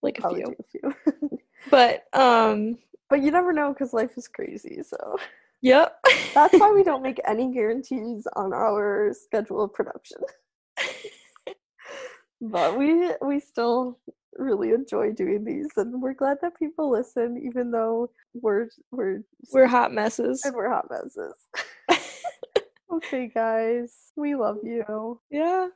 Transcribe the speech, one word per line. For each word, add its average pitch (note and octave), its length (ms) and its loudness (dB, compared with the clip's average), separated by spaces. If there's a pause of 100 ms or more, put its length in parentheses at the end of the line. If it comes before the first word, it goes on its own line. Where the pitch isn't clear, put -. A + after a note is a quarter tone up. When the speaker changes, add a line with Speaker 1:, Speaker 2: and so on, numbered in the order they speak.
Speaker 1:
like, - 160 -4
a - 20 -14
Speaker 2:
Probably F3+ 220 -4
Speaker 1:
few. - 120 -8 (280)
Speaker 2:
do C#4+ 80 -4
a - 20 -8 (380)
few. - 80 -12 (160)
<laughs> - 160 -6
Speaker 1:
But, B3 420 6
um, A3+ 640 4 (320)
Speaker 2:
But C#4 140 4
you C#4+ 80 4
never F4+ 240 2
know, D4 180 0
'cause C#4 220 -6
life A#3+ 240 -2
is A#3+ 100 -16
crazy, - 540 -12
so. - 340 -10 (460)
Speaker 1:
Yep. C4 420 6
<laughs> - 300 4
Speaker 2:
That's D#4+ 260 8
why G#4+ 120 8
we G4 100 6
don't D4 200 2
make C4 240 -4
any A#3 240 0
guarantees A#3 760 -4 (100)
on F#3+ 160 -4
our G#3 640 0
schedule - 480 -4
of G3+ 100 -4
production. - 460 -8 (580)
<laughs> - 100 -4 (1600)
But F3+ 320 0
we, D#4+ 360 2 (100)
we C#4+ 160 -2
still B3 600 -2 (380)
really A3+ 360 -2
enjoy G#3+ 400 -2
doing G#3 320 -2
these, C#4 320 -6
and A#3+ 260 -4
we're C4 120 -4
glad C#4 280 -2
that F4 160 -8
people D#4 320 -4
listen, A#3+ 560 -2
even B3 240 -4
though A3+ 400 -2 (240)
we're, A3+ 340 0 (220)
we're G3+ 300 -4 (320)
Speaker 1:
We're C4 160 8
hot A#3+ 240 2
messes. A#3 520 -2
Speaker 2:
And C4+ 100 -6
we're A3+ 160 -4
hot - 200 -2
messes. - 420 -10 (560)
<laughs> - 200 2 (840)
Okay, C4+ 420 -4
guys. A3+ 840 -4
We D4 180 -2
love G#3 300 -2
you. A3+ 540 -6 (120)
Speaker 1:
Yeah. F4 460 0